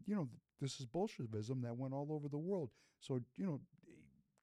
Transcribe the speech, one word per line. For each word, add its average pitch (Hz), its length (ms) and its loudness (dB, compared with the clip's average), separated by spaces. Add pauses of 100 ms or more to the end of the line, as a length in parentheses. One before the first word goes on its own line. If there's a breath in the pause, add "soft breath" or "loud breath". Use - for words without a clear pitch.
you 208 100 2
know, 175 100 4
th-, 117 140 -6 (220)
this 135 180 0
is 131 60 -6
Bolshevism 123 800 0
that 120 120 -2
went 131 180 -2
all 143 180 0
over 147 180 0
the 143 80 0
world. 170 320 2 (320 soft breath)
So, 131 180 2 (160)
you 190 100 0
know, 147 140 2 (840)